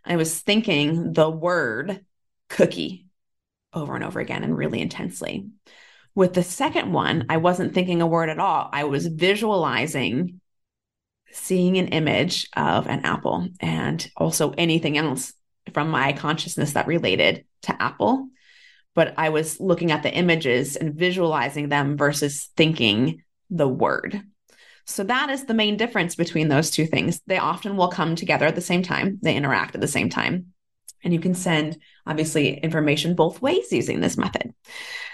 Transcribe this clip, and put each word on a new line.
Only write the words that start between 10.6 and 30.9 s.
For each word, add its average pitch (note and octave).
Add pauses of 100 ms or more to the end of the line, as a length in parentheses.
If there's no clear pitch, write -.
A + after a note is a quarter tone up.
seeing F3+
an F3+
image -
of E2+
an -
apple - (100)
and E3
also D#3+
anything E3
else D3+ (400)
from D3+
my C#3+
consciousness D3+
that -
related F#2+ (180)
to -
apple. B3+ (640)
But D#3+
I D#3+
was D#3
looking E3+
at D3+
the -
images D#3+
and D3+
visualizing D#3
them C#3+
versus D3
thinking D3+ (260)
the D#3+
word. C3 (640)
So -
that C4
is C4+
the A3+
main G#3
difference G#3
between E3
those D3+
two D#3
things. -
They F#3+
often G3
will F3+
come E3
together D3+
at D#3+
the F3+
same F3+
time. F3
They D#3
interact C3
at -
the -
same -
time. F3+ (500)